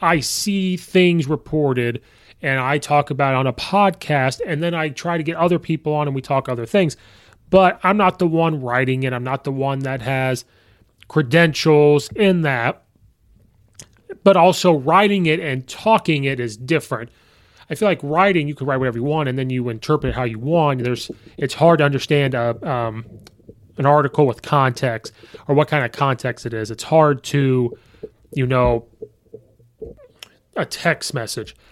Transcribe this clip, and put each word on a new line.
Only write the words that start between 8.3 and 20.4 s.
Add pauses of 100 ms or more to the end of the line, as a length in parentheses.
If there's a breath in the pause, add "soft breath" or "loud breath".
writing
it.
I'm
not
the
one
that
has (640 soft breath)
credentials
in
that. (1400)
But
also
writing
it
and
talking
it
is
different. (580 soft breath)
I
feel
like
writing,
you
can
write
whatever
you
want,
and
then
you
interpret
it
how
you
want.